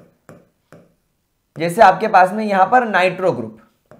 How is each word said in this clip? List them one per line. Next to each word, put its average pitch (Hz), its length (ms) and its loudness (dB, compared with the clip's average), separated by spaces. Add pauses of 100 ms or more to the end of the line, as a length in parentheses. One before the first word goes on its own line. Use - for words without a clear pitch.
(1600)
जैसे 170 260 -4
आपके 190 260 4
पास 185 260 2
में 214 120 -6
यहां 190 200 0
पर 240 220 0
नाइट्रो 185 440 -2
ग्रुप। 113 260 -12 (420)